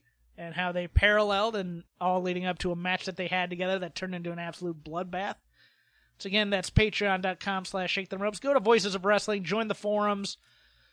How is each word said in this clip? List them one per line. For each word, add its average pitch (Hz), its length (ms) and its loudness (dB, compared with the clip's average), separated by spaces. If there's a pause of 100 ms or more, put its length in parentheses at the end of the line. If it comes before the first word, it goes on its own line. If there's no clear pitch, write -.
(380)
and 170 160 -12
how 180 200 -2
they 175 140 -2
paralleled, 208 680 4
and 180 300 -4 (160)
all 185 200 2
leading 180 240 -2
up 180 140 -2
to 180 140 0
a - 20 -2
match 180 300 -2
that 180 100 -6
they 180 120 -4
had 180 220 0
together 185 300 0
that 175 160 -6
turned 185 200 -6
into 170 180 -6
an 170 60 -8
absolute 170 440 -6
bloodbath. 180 520 -4 (840)
So - 80 -10
again, 202 220 2
that's 196 200 0
patreon 202 520 2
dot 185 180 -2
com 190 240 -4
slash 180 280 -4
shake 196 180 -4
them 190 120 -6
ropes. 208 180 -2
Go 277 140 0
to 269 60 4
Voices 202 340 4
of 185 120 -4
Wrestling, 202 400 2
join 214 240 0
the 196 60 -2
forums, 208 600 0 (560)